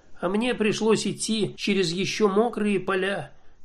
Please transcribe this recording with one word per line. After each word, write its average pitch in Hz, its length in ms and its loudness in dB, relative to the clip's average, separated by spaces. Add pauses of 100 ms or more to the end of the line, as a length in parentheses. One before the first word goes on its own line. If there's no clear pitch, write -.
(200)
а 175 80 -2
мне 226 260 0
пришлось 214 540 2
идти 202 480 -2
через 196 360 0
ещё 190 360 0
мокрые 208 520 2
поля, 190 520 -2 (340)